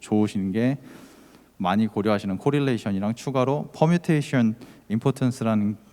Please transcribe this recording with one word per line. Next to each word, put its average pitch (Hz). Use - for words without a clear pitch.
좋으신 104
게 123
많이 98
고려하시는 101
코릴레이션이랑 113
추가로 135
퍼뮤테이션 147
임포턴스라는 110